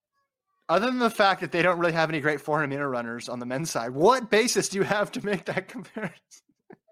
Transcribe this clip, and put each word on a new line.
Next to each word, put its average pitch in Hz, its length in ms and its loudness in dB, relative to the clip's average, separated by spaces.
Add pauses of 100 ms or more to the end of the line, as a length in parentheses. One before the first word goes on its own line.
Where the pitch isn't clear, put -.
(680)
other 185 160 4
than 254 140 -2
the 233 100 4
fact 196 320 2
that 165 100 -6
they 170 120 2
don't 175 160 2
really 170 140 2
have 160 160 2
any 160 100 -2
great 147 200 0
four 151 200 -2
hundred 147 80 0
meter 139 200 -4
runners 120 420 -6
on 120 100 -6
the 120 80 -10
men's 139 240 -4
side, 120 180 -4
what 208 400 4
basis 220 400 2
do 190 80 -6
you 190 60 2
have 202 300 0
to - 120 -8
make 196 200 -4
that 185 220 -6
<laughs> - 20 -20
comparison? 208 500 -12 (720)